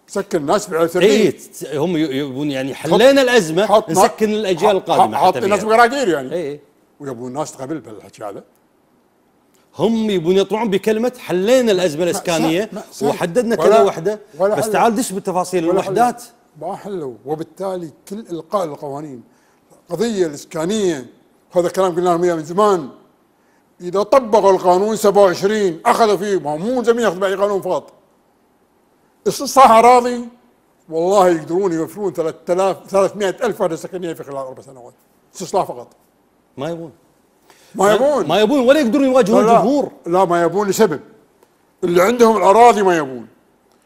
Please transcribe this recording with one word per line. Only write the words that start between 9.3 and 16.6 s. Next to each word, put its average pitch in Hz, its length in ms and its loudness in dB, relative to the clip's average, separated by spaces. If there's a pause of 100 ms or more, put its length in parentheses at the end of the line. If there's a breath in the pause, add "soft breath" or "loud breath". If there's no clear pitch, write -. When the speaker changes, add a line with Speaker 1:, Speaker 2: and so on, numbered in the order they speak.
Speaker 2:
هم 220 320 -2
يبون 180 260 0
يطلعون 196 340 -2
بكلمة 220 480 -2
حلينا 220 540 0
الأزمة 175 320 -2
Speaker 1:
ما-، 175 60 -2
Speaker 2:
الإسكانية 160 540 -2
Speaker 1:
سا-، 214 100 -14
ما-، 214 80 -14 (100)
سا-، - 100 -10
Speaker 2:
وحددنا 190 580 -4
Speaker 1:
ولا، 170 80 2
Speaker 2:
كذا 214 140 6
وحدة، 196 380 -2 (180)
Speaker 1:
ولا 202 160 0
Speaker 2:
بس 196 100 -2
Speaker 1:
حل. 220 80 -4
Speaker 2:
تعال 202 220 2
دش 220 180 -4
بتفاصيل 180 560 -4
Speaker 1:
ولا 185 140 0
حل. 196 100 -6
Speaker 2:
الوحدات. 233 300 0 (380)